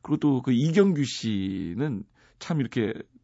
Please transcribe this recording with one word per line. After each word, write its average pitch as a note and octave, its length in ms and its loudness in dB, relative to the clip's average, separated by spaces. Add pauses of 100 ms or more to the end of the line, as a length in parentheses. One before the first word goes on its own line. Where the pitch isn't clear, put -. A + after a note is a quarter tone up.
그리고 D3 160 -2
또 C#3 240 2
그 B2+ 100 0
이경규 D#3+ 520 4
씨는 G2 1000 -4 (340)
참 D#3 220 -2
이렇게 A2+ 320 -2 (320)